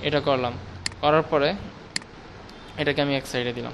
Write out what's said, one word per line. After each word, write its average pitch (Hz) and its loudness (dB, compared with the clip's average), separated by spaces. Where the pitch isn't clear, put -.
এটা 147 4
করলাম, 127 2
করার 151 6
পরে 147 4
এটাকে 147 2
আমি 143 2
এক 131 -6
সাইডে 123 0
দিলাম। 120 -6